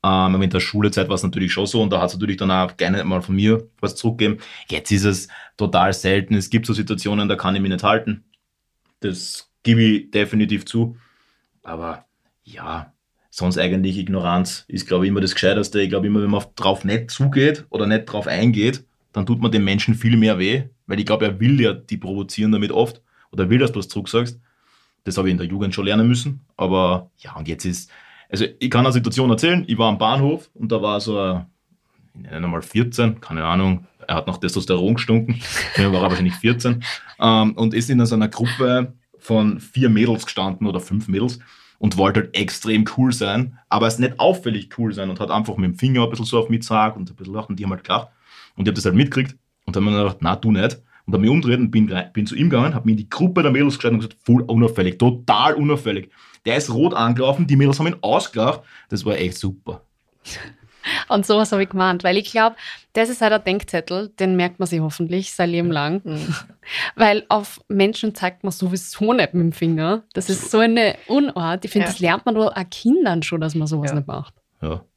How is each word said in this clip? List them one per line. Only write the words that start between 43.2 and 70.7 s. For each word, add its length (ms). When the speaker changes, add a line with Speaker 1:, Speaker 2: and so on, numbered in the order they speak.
Speaker 1:
aber 180
es 120
nicht 200
auffällig 600
cool 160
sein 160
und 100
hat 100
einfach 260
mit 140
dem 80
Finger 260
ein 60
bisschen 140
so 140
auf 100
mich 120
gezeigt 360
und 140
ein 60
bisschen 180
lacht 160
und 80
die 60
haben 60
halt 140
gelacht. 240
Und 80
ich 40
hab 80
das 100
halt 80
mitgekriegt 420
und 100
hab 60
mir 80
gedacht, 300
"Na, 160
du 160
nicht." 280
Und 80
hab 80
mich 100
umgedreht 300
und 100
bin, 220
bin 120
zu 80
ihm 160
gegangen, 240
hab 120
mich 80
in 40
die 120
Gruppe 320
der 100
Mädels 220
gestellt 200
und 60
gesagt, 240
voll 180
unauffällig, 560
total 560
unauffällig. 560
Der 100
ist 160
rot 220
angelaufen, 520
die 100
Mädels 220
haben 100
ihn 120
ausgelacht. 640
Das 160
war 120
echt 200
super. 460
Speaker 2:
Und 180
sowas 260
hab 80
ich 80
gemeint, 360
weil 120
ich 140
glaub, 240
das 160
ist 120
halt 120
ein 120
Denkzettel, 640
den 160
merkt 220
man 100
sich 120
hoffentlich 520
sein 180
Leben 220
lang. 320
Speaker 3:
Mhm. 300
Speaker 2:
Weil 340
auf 400
Menschen 460
zeigt 300
man 80
sowieso 600
nicht 220
mit 80
dem 100
Finger. 600
Das 180
ist 200
so 80
eine 380